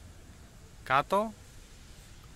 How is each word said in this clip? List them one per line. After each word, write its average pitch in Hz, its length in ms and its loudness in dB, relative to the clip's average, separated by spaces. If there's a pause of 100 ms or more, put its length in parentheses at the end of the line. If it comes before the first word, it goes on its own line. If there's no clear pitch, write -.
(840)
κάτω 196 500 6 (1040)